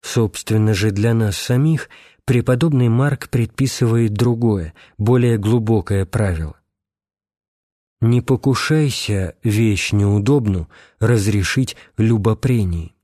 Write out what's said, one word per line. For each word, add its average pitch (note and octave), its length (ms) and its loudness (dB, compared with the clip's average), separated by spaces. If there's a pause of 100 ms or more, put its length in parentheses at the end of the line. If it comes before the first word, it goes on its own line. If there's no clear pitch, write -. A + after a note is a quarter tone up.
Собственно A2 720 0
же, G#2 160 0
для G#2+ 240 0
нас G#2+ 200 0
самих C#3 540 0 (360)
преподобный B2+ 640 2
Марк C3 400 0
предписывает A#2 840 0
другое, A2+ 640 0 (240)
более A#2+ 400 2
глубокое G#2+ 680 0
правило. E2 520 -4 (1400)
"Не A#2 220 2
покушайся, B2+ 1200 -2
вещь G#2+ 480 0
неудобну, G#2 800 0 (300)
разрешить A2 760 0 (220)
любопрением. A2 920 0 (120)